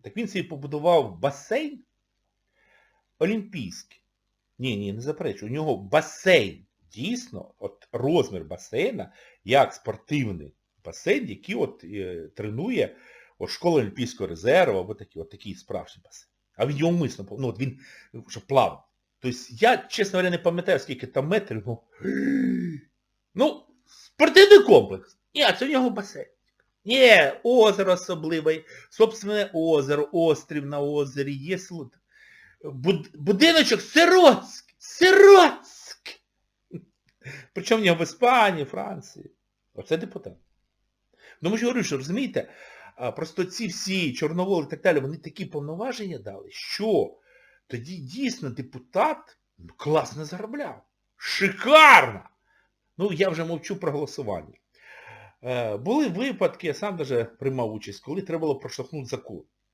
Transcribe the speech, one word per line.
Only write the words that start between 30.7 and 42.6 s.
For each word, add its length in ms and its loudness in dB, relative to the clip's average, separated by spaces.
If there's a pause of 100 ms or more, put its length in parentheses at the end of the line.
озері, 540 -4
є 220 -8
слуд-, 420 -16 (640)
буд-, 500 -4
будиночок 680 2
сиротський, 960 4
сиротський. 1400 6 (1400)
Причому 300 -2
в 20 0
нього 140 4
в 40 -4
Іспанії, 600 2
Франції. 680 -12 (440)
Оце 220 -6
депутат. 400 -14 (1040)
Ну, 100 -2
ми 80 -2
ж 60 -4
говорю, 180 -2
що, 140 -6
розумієте, 540 -6 (460)